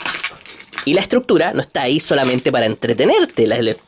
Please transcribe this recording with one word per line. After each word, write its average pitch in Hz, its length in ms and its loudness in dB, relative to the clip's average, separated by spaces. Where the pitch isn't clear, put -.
Y 143 60 0
la 190 80 2
estructura 196 540 0
no 131 80 -2
está - 200 -6
ahí 135 160 0
solamente 131 540 0
para 117 140 2
entretenerte, 123 800 2
la, 120 160 2
la, 110 120 0